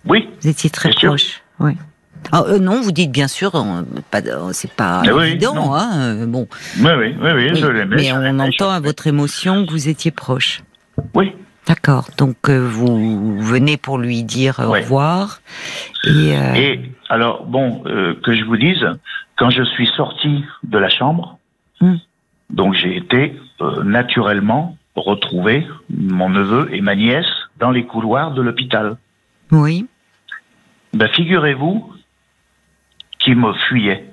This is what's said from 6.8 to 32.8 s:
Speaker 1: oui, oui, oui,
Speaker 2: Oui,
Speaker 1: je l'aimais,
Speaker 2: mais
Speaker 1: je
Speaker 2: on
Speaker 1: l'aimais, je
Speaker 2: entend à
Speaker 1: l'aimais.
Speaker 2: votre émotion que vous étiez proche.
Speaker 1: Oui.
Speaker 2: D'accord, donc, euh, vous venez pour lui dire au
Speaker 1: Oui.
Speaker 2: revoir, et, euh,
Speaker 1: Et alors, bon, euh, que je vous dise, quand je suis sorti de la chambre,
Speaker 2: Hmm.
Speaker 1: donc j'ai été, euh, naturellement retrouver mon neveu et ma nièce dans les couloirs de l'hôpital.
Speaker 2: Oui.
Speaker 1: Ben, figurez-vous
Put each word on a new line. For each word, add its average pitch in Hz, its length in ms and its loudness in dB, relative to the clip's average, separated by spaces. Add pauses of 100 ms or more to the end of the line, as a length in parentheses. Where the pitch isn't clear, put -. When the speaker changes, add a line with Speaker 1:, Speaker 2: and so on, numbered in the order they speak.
Speaker 1:
oui, 120 240 0
oui, 151 140 2
oui, 127 160 2
Speaker 2:
Oui, 170 60 0
Speaker 1:
je 156 100 2
l'aimais, 110 300 0
Speaker 2:
mais 143 80 2
Speaker 1:
je 131 100 0
Speaker 2:
on 131 60 0
Speaker 1:
l'aimais, 135 320 0
je - 100 -2
Speaker 2:
entend 196 80 2
à 190 60 0
Speaker 1:
l'aimais. 147 100 -4
Speaker 2:
votre 151 220 -4
émotion 160 580 0
que 156 60 -8
vous 151 160 -2
étiez 156 240 -2
proche. - 480 -2 (540)
Speaker 1:
Oui. 196 180 2 (340)
Speaker 2:
D'accord, 147 500 2
donc, 131 200 0 (120)
euh, 131 180 2
vous 110 760 0
venez 131 340 2
pour 139 220 -6
lui 120 260 -2
dire 127 360 -2
au 113 120 2
Speaker 1:
Oui. 101 80 2
Speaker 2:
revoir, 151 600 0 (640)
et, 151 340 4
euh, 131 160 0
Speaker 1:
Et 127 260 0 (300)
alors, 117 340 0
bon, 123 420 -2
euh, 95 280 -2 (100)
que 120 100 2
je 107 100 0
vous 113 120 -2
dise, 123 300 2 (500)
quand 120 140 2
je 127 120 2
suis 120 260 0
sorti 147 560 -2 (180)
de 107 160 -2
la 95 100 2
chambre, 160 500 -2 (420)
Speaker 2:
Hmm. 180 160 6 (540)
Speaker 1:
donc 95 240 2
j'ai 90 220 -2
été, 123 420 0 (220)
euh, 78 240 -2
naturellement 110 920 0 (200)
retrouver 101 720 0 (240)
mon 92 400 0
neveu 101 420 2
et 98 80 -4
ma 101 160 0
nièce 120 300 2 (340)
dans 120 100 2
les 123 140 0
couloirs 120 480 -2
de 131 100 -2
l'hôpital. 117 540 -2 (560)
Speaker 2:
Oui. 160 340 4 (1080)
Speaker 1:
Ben, 107 140 2
figurez-vous 165 840 0 (1300)